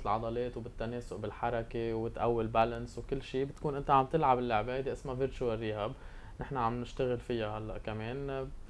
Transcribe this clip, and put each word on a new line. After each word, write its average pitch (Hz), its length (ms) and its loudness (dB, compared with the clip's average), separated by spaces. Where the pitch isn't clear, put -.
العضلات 113 520 0
وبالتناسق 117 580 -6
بالحركة 117 800 -2
وتقوي 113 500 2
البالانس 117 540 2
وكل 135 240 -2
شيء. 135 240 0
بتكون 143 300 -2
أنت 139 140 0
عم 135 160 8
تلعب 135 340 6
اللعبة، 120 360 2
هيدي 135 160 -2
اسمها 127 240 -4
فيرتشوال 123 440 0
ريهاب. 107 340 0
نحن 139 180 -4
عم 120 240 2
نشتغل 123 380 0
فيها 107 380 -2
هلا 107 200 -6
كمان، 113 520 -4
آه، 135 180 -4